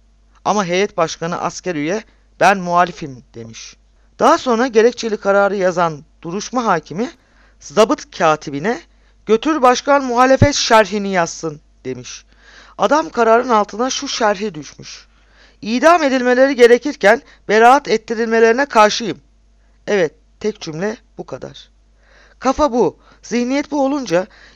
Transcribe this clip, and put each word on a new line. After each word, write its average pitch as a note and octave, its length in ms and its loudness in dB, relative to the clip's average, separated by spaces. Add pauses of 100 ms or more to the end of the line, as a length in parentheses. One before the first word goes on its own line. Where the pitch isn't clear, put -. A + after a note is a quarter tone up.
(440)
Ama G3+ 200 0
heyet F3+ 320 -2
başkanı E3 440 -6
asker F3 340 -8
üye, E3 300 -6 (360)
"Ben F#3+ 180 4
muhalifim." F3 680 -4 (100)
demiş. A2+ 420 -20 (420)
Daha C#4+ 200 4
sonra A#3+ 280 0
gerekçeli A3+ 500 0
kararı G3+ 400 0
yazan E3+ 480 -2 (180)
duruşma G#3 420 -6
hakimi F#3 460 -4 (500)
zabıt A3+ 580 -2
katibine, D#3+ 640 -2 (460)
"Götür A#3+ 360 0
başkan C4+ 420 2
muhalefet C4 500 2
şerhini G#3 540 0
yazsın." E3 520 -4 (240)
demiş. B2 400 -14 (540)
Adam D4 300 0
kararın A#3 400 2
altına G#3+ 420 -2
şu C#4 180 -8
şerhi G#3 460 -4
düşmüş: - 520 -20 (560)
"İdam D4+ 400 2
edilmeleri C4 540 2
gerekirken A#3+ 680 4 (260)
beraat A#3+ 400 4
ettirilmelerine A3+ 800 0
karşıyım." G#3+ 520 2 (680)
Evet, F#3 280 -2 (260)
tek G#3 200 -6
cümle F3+ 360 -8 (220)
bu F3 80 -14
kadar. - 440 -16 (680)
Kafa C4+ 340 0
bu, G#3+ 240 0 (260)
zihniyet B3 480 -4
bu C#4 140 -2
olunca A3+ 420 -2 (280)